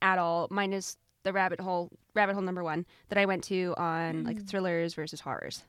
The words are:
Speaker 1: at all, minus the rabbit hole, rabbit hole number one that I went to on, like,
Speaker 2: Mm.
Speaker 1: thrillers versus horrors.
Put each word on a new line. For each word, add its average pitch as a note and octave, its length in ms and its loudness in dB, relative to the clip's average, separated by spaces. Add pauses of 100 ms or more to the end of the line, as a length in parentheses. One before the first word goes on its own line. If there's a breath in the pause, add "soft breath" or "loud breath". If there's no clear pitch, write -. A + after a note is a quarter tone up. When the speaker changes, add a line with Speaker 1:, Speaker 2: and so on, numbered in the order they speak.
Speaker 1:
at F#3+ 160 4
all, E3+ 320 2
minus G3 480 -2 (260)
the F#3+ 80 0
rabbit F#3 300 0
hole, F3+ 300 -2 (240)
rabbit G3+ 180 4
hole G3 80 0
number F#3 220 -2
one D#3+ 220 -2 (240 soft breath)
that G3+ 100 2
I G3+ 60 8
went F#3+ 200 0
to F#3 320 0
on, E3 480 0
like, - 120 -4
Speaker 2:
Mm. G3+ 120 -10
Speaker 1:
thrillers F3 460 0
versus D#3 260 -8
horrors. - 480 -8